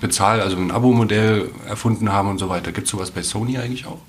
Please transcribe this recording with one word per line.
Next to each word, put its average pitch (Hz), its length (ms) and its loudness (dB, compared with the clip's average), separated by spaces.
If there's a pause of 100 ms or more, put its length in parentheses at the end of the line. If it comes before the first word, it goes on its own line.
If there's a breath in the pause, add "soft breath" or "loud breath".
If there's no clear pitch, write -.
Bezahl-, 107 400 2
also 95 160 -2
ein 90 160 0
Abo-Modell 110 800 4 (160)
erfunden 107 460 0
haben 101 160 2
und 98 100 -2
so 95 100 -2
weiter. 87 240 -4
Gibt's 92 180 -4
sowas 92 220 -6
bei 87 100 -6
Sony 117 360 -4
eigentlich 123 280 -6
auch? 170 220 -14